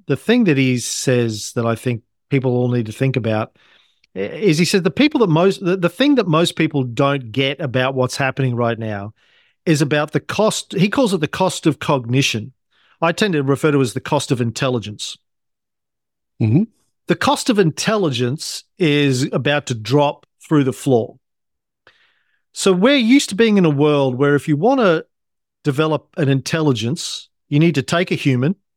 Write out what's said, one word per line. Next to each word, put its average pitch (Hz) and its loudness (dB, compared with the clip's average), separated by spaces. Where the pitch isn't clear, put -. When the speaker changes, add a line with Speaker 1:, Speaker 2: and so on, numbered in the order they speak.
Speaker 1:
the 139 0
thing 233 0
that 156 2
he 131 2
says 117 -2
that 117 -2
I 117 0
think 120 -6
people 131 0
all 123 0
need 123 -2
to 107 -10
think 135 -2
about 110 -4
i-, - -10
is 185 0
he 180 2
said, 190 0
"The 175 0
people 294 2
that 208 2
most, 185 2
the, 180 0
the 175 0
thing 285 2
that 220 0
most 160 0
people 151 0
don't 131 -2
get 139 -2
about 131 -2
what's 127 -2
happening 131 -2
right 117 -2
now 107 -8
is 156 2
about 151 -2
the 156 -2
cost," - -2
he 196 2
calls 208 0
it 180 -2
the 151 -2
cost - -2
of 151 0
cognition. 127 -2
I 170 2
tend 196 0
to 143 0
refer 139 2
to 143 4
it 135 4
as 120 -2
the 127 -8
cost - -2
of 123 0
intelligence. 117 -6
Speaker 2:
Mm-hmm. 123 2
Speaker 1:
The 170 0
cost - 0
of 208 2
intelligence 156 -2
is 143 2
about 143 -2
to 131 -4
drop 135 0
through 147 2
the 127 0
floor. - -2
So - 0
we're 226 4
used 254 4
to - -8
being 214 4
in 185 6
a 160 4
world 143 2
where 143 2
if 143 0
you 151 0
wanna 196 2
develop 147 -2
an 147 0
intelligence, 139 -2
you 143 0
need 165 4
to 135 0
take 175 -2
a 185 -2
human, 135 0